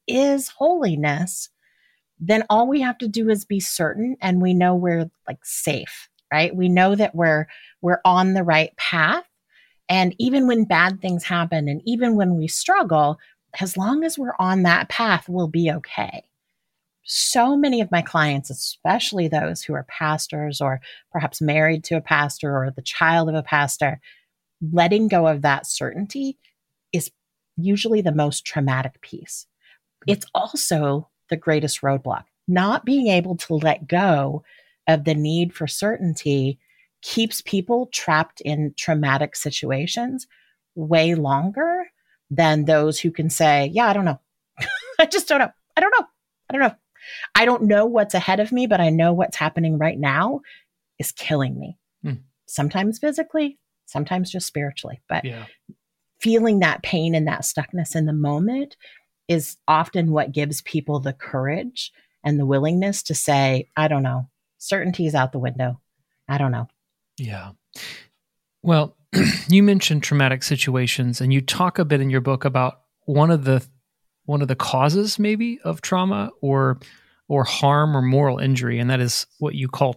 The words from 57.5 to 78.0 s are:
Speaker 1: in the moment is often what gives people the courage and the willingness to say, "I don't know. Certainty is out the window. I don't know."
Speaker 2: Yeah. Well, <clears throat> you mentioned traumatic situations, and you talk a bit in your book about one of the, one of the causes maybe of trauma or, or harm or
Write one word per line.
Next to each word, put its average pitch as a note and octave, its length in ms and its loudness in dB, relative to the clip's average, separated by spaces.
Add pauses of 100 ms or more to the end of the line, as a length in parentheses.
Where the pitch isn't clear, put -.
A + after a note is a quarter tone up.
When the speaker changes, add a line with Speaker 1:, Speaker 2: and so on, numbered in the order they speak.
Speaker 1:
in D#3 120 0
the D3+ 80 0
moment F3+ 640 -2 (520)
is E3 280 -2 (120)
often D#3+ 420 0
what D3+ 220 0
gives D3 300 -4
people D3 380 -4
the C3+ 120 -4
courage D3+ 800 -6 (320)
and D3 140 0
the C#3 80 0
willingness E3 560 0
to - 120 -6
say, C3+ 640 0
"I D#3 120 2
don't C#3+ 140 0
know. B2+ 280 -4 (260)
Certainty F3+ 500 -2
is D3 80 0
out C3 180 0
the C#3+ 60 -6
window. B2 420 -4 (460)
I C#3 120 -2
don't C3+ 140 0
know." A#2+ 160 -4 (500)
Speaker 2:
Yeah. G2+ 320 -10 (1120)
Well, D#3 340 2 (160)
<clears throat> - 360 0
you F#3+ 140 8
mentioned F#3 400 2
traumatic C3 400 2
situations, B2+ 800 0
and C3 120 2
you C3+ 80 4
talk F3 380 0
a F#3 60 2
bit D3 160 2
in C3+ 100 0
your C3 100 2
book C3 240 0
about B2+ 360 0 (240)
one D3+ 260 4
of D#3 140 2
the, C3 200 2 (600)
one C#3+ 180 -2
of C#3 60 0
the C3 80 -2
causes D3+ 600 2
maybe G#3+ 420 0
of E3 220 -6
trauma F#3+ 480 -2 (100)
or, C3+ 400 2 (480)
or C#3 160 2
harm D3 520 2
or C3 60 0